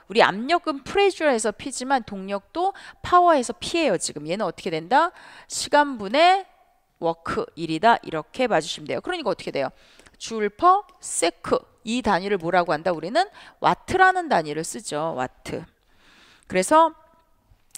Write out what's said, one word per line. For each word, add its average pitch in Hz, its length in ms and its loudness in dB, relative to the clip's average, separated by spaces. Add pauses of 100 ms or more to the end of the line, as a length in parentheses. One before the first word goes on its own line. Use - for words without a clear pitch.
우리 202 140 2
압력은 269 640 0
프레셔에서 302 680 0
P지만 262 520 -4
동력도 202 680 -6 (280)
파워에서 330 580 4
P예요. 285 380 0
지금 147 300 -8
얘는 196 180 -4
어떻게 175 240 -8
된다? 185 420 0 (360)
시간분의 294 1000 2 (540)
워크 - 460 -4 (100)
일이다. 165 480 2
이렇게 - 440 -4
봐주시면 160 400 -2
돼요. 135 140 -4
그러니까 330 280 -6
어떻게 185 220 -6
돼요? 139 180 -4 (480)
줄 214 320 -6
퍼 370 340 2 (160)
세크, - 600 -2 (240)
이 233 180 -4
단위를 202 360 0
뭐라고 175 360 0
한다? 165 180 -2
우리는 180 320 -2 (360)
와트라는 370 680 2
단위를 156 340 -2
쓰죠. 160 520 -6
와트. - 480 -8 (840)
그래서 311 460 2 (840)